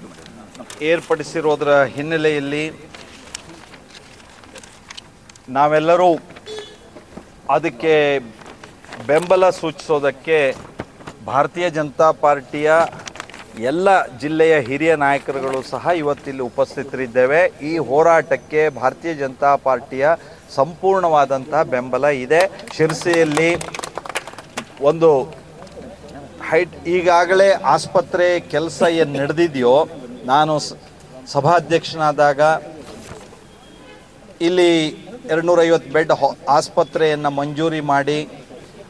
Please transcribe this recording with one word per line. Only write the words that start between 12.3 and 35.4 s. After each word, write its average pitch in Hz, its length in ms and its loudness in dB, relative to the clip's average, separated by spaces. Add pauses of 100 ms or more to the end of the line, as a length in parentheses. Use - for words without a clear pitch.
ಎಲ್ಲ 151 600 0
ಜಿಲ್ಲೆಯ 156 420 2
ಹಿರಿಯ 143 360 0
ನಾಯಕರುಗಳು 135 680 -2
ಸಹ 131 340 -8
ಇವತ್ತಿಲ್ಲಿ 143 460 -6
ಉಪಸ್ಥಿತರಿದ್ದೇವೆ. 131 1120 0 (100)
ಈ 160 160 -4
ಹೋರಾಟಕ್ಕೆ 151 920 2
ಭಾರತೀಯ 131 460 -4
ಜನತಾ 139 420 0
ಪಾರ್ಟಿಯ 131 520 -2 (460)
ಸಂಪೂರ್ಣವಾದಂತಹ 151 1080 0
ಬೆಂಬಲ 127 420 -2
ಇದೆ. 147 460 2 (260)
ಶಿರ್ಸಿಯಲ್ಲಿ 160 800 2 (1200)
ಒಂದು 151 420 4 (1300)
ಹೈಟ್-, 165 380 -2
ಈಗಾಗಲೇ 180 640 4
ಆಸ್ಪತ್ರೆ 175 880 0
ಕೆಲಸ 160 500 -4
ಏನ್ 160 220 2
ನಡೆದಿದೆಯೋ, 143 760 2 (360)
ನಾನು 147 340 2
ಸ-, - 140 -8 (540)
ಸಭಾಧ್ಯಕ್ಷನಾದಾಗ 151 1120 2 (2000)
ಇಲ್ಲಿ 170 460 2 (440)
ಎರಡ್ನೂರೈವತ್ತು 165 600 2